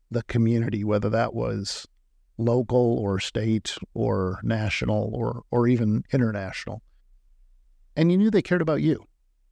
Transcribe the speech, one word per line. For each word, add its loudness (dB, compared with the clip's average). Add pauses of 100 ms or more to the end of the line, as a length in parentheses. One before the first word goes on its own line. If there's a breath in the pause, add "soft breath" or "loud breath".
the -2
community, 0
whether 0
that -2
was -6 (500)
local 2
or 0
state -2 (160)
or -2
national -2
or, -4
or 4
even 2
international. -2 (1120)
And 4
you 4
knew 4
they 4
cared 0
about 0
you. 0 (460)